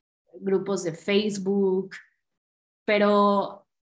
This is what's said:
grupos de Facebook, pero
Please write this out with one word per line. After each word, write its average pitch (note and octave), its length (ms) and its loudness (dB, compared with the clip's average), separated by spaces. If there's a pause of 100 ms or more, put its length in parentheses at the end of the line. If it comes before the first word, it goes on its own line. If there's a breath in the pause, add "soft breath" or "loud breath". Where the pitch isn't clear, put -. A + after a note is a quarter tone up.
(340)
grupos F#3+ 500 -2
de E3+ 80 -4
Facebook, G3 1040 -2 (880)
pero G3+ 800 2 (260)